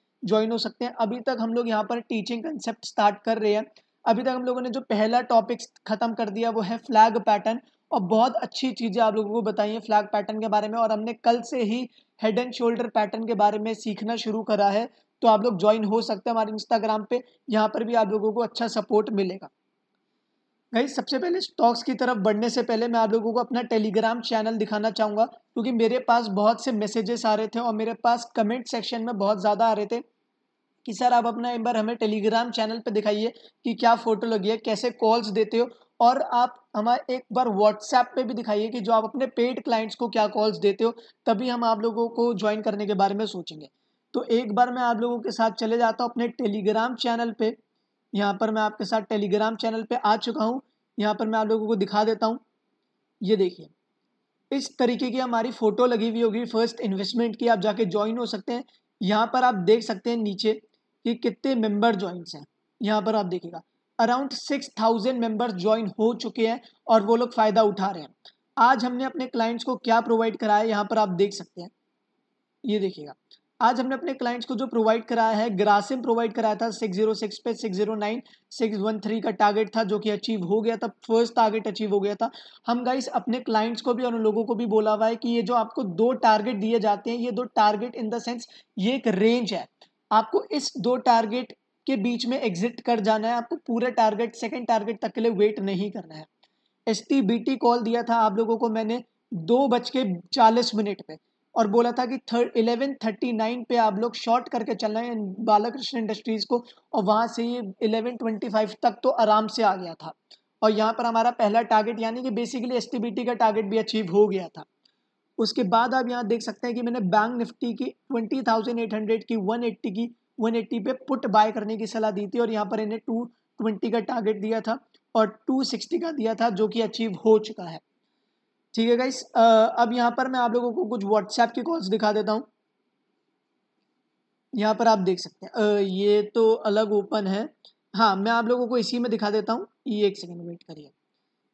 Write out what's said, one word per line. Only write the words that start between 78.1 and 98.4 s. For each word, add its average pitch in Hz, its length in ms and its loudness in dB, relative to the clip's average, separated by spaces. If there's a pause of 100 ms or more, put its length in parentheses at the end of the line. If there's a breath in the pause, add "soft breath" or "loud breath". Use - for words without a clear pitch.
सिक्स 220 260 -2
वन 214 220 -2
थ्री 220 220 -4
का 233 100 -2
टारगेट 208 440 2
था 226 80 0
जो 208 160 -2
कि 214 100 -2
अचीव 208 360 -4
हो 202 160 0
गया 220 160 -2
था, 233 100 -6 (200)
फर्स्ट 233 280 2
टारगेट 220 320 2
अचीव 208 260 -4
हो 202 60 2
गया 202 160 -2
था। 226 140 -2 (380 loud breath)
हम 240 160 -2
गाइस 254 260 -2
अपने 240 300 -2
क्लाइंट्स 226 420 0
को 247 120 0
भी 254 100 -2
और 240 120 -2
उन 226 60 -2
लोगों 220 240 0
को 240 100 -2
भी 233 100 -2
बोला 214 280 2
हुआ 214 140 2
है 233 80 0
कि 233 140 -6
ये 233 120 2
जो 208 120 -2
आपको 226 300 0
दो 208 300 2
टारगेट 214 460 2
दिए 220 200 0
जाते 202 320 0
हैं, 240 60 -4
ये 240 140 -4
दो 220 140 -4
टारगेट 214 560 0
in 214 100 -4
the 233 120 -6
sense 240 240 -8 (300 loud breath)
ये 226 180 2
एक 247 120 -4
रेंज 214 460 2
है, 143 120 -6 (460)
आपको 320 400 2
इस 294 280 -4
दो 247 180 0
टारगेट 226 580 0 (320)
के 269 100 0
बीच 240 300 -2
में 262 120 -2
एग्जिट 226 420 -4
कर 233 180 0
जाना 220 280 0
है, 233 60 0
आपको 240 240 -4
पूरे 240 340 -2
टारगेट, 220 440 0
सेकंड 233 320 -8
टारगेट 220 340 -2
तक 214 120 -6
के 233 80 -4
लिए 226 120 2
वेट 208 280 2
नहीं 196 300 -2
करना 160 240 -14
है। 156 100 -18 (640)
एसटीबीटी 233 680 0
कॉल 240 240 2
दिया 226 220 0
था 233 120 0
आप 214 220 2
लोगों 226 200 0